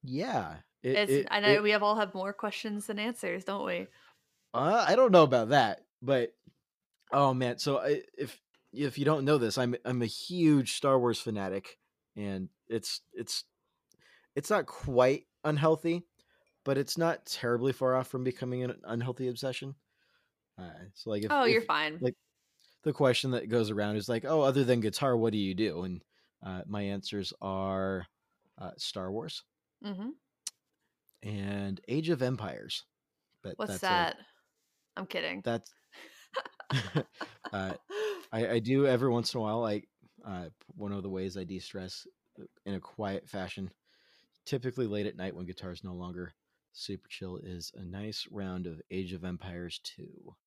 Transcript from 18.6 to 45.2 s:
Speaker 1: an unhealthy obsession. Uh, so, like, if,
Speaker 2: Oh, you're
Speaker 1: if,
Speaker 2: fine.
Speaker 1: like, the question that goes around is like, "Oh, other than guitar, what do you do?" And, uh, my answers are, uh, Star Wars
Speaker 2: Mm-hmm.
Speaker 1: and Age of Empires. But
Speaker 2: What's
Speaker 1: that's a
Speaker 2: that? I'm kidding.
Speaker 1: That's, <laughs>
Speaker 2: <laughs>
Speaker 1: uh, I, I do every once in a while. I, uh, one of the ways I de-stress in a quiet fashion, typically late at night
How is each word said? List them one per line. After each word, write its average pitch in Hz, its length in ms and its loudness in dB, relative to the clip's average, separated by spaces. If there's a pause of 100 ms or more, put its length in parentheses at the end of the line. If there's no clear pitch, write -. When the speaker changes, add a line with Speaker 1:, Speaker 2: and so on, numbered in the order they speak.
Speaker 1:
an 123 200 -6
unhealthy 120 440 -4
obsession. 131 460 -6 (840)
Uh, 90 120 -14 (240)
so, - 160 -10
like, 104 140 -2
if, 110 60 -2
Speaker 2:
Oh, 285 140 4
you're 226 180 6
Speaker 1:
if, 226 40 -10
Speaker 2:
fine. 151 340 0
Speaker 1:
like, 127 140 0 (680)
the 156 100 0
question 131 400 4
that 117 180 -2
goes 110 200 2
around 104 260 0
is 104 120 -4
like, 117 160 -2
"Oh, 151 180 2
other 135 220 6
than 120 160 4
guitar, 120 360 2
what 113 160 2
do 107 60 0
you 95 160 0
do?" 90 300 0
And, 90 180 -8 (420)
uh, 92 220 -8
my 104 160 -4
answers 98 500 -6 (100)
are, 95 640 -2 (520)
uh, 92 200 -12
Star 92 340 -8
Wars 117 320 -8 (400)
Speaker 2:
Mm-hmm. 202 260 -8 (1120)
Speaker 1:
and 101 680 -6
Age 156 220 -2
of 135 120 0
Empires. 107 600 -4 (580)
But 95 140 -10
Speaker 2:
What's 208 160 -6
Speaker 1:
that's 185 120 -6
a - 20 2
Speaker 2:
that? 175 300 2 (800)
I'm 190 100 -10
kidding. 160 380 -6
Speaker 1:
That's, - 280 -4 (580)
<laughs> - 240 -8 (160)
Speaker 2:
<laughs> - 0 - (840)
Speaker 1:
uh, 95 220 -4 (580)
I, 113 160 0
I 117 100 2
do 135 280 2
every 131 240 4
once 117 240 0
in 131 40 -2
a 113 40 -2
while. 110 220 -2
I, 107 180 -2 (420)
uh, 90 240 -10 (200)
one 101 240 -10
of 101 100 -6
the 98 80 -8
ways 95 260 -4
I 95 80 -8
de-stress 92 640 -12 (600)
in 98 80 -6
a 90 60 -6
quiet 98 480 -8
fashion, 95 420 -8 (720)
typically 127 420 -4
late 104 200 -4
at 104 100 -8
night 92 180 -8